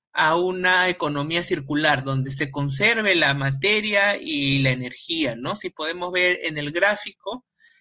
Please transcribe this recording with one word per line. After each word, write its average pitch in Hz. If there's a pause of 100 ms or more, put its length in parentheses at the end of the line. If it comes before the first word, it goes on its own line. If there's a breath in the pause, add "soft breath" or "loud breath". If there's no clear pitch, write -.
(120)
a 160
una 180
economía 165
circular, 147
donde 135
se 143
conserve 196
la 151
materia 202
y 139
la 135
energía, 127
¿no? 143
Si 180
podemos 175
ver 180
en 160
el 147
gráfico, 202 (360 soft breath)